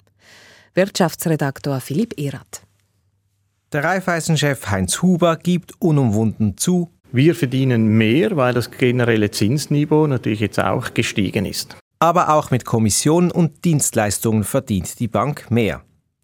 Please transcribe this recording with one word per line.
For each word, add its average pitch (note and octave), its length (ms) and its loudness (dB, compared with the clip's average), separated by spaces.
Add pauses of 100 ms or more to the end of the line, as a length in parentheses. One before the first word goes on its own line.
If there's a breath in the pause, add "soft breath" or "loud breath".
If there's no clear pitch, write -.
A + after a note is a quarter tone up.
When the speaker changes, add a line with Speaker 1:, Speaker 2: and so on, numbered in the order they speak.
(720 soft breath)
Speaker 1:
Wirtschaftsredaktor D#3 1080 -2
Philipp F#3+ 380 -4
Erath. C#3 440 -10 (1120)
Speaker 2:
Der D3 100 -2
Raiffeisen-Chef E3 880 0
Heinz F#2+ 320 -2
Huber F3 340 2
gibt - 420 -4
unumwunden A2+ 800 0
zu: F3+ 340 0 (220)
Speaker 3:
Wir D3 220 4
verdienen A#2+ 640 2
mehr, D3 400 2
weil B2 160 2
das A#2+ 160 -2
generelle A#2+ 600 2
Zinsniveau D3+ 760 0
natürlich A#2 340 -2
jetzt G#2 180 -4
auch A2+ 360 -2
gestiegen G#2 500 -2
ist. - 320 -10 (220)
Speaker 2:
Aber E3 360 2
auch D3+ 160 0
mit B2 140 0
Kommissionen D3 640 2
und E3+ 360 0
Dienstleistungen A2 800 0
verdient G2+ 540 -4
die A#2+ 100 -4
Bank B2 420 -4
mehr. A2 320 0 (420)